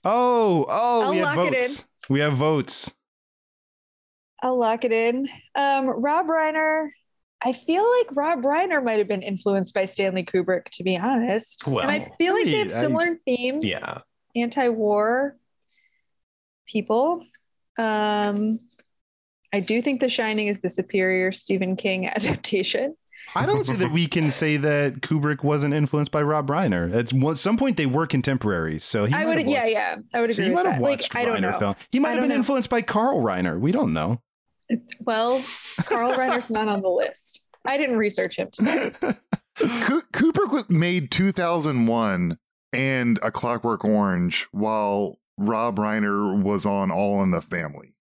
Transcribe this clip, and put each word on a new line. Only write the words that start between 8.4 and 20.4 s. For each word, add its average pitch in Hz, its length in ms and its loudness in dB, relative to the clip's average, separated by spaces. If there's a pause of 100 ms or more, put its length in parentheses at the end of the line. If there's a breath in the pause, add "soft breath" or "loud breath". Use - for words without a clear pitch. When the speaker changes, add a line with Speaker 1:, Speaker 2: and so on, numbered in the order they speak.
Speaker 2:
Reiner 302 420 0
might 220 160 0
have 196 80 0
been 202 140 -2
influenced 196 520 -2
by 190 120 0
Stanley 190 380 -2
Kubrick, 180 500 0
to 175 100 -12
be 185 140 0
honest. 226 680 -2
Speaker 3:
Well, 135 140 0
Speaker 2:
And - 100 0
I - 260 -4
feel 359 160 2
like 440 120 2
they 427 140 2
have 392 140 -2
Speaker 1:
I, - 40 -2
I - 40 0
Speaker 2:
similar 330 440 2
themes. 254 380 -2
Speaker 3:
Yeah. - 360 -4 (360)
Speaker 2:
Anti-war 233 1000 0 (1300)
people. 262 580 0 (540)
Um, 214 840 0 (920)
I 202 60 0
do 214 220 0
think 269 200 -2
The 262 80 2
Shining 214 380 -2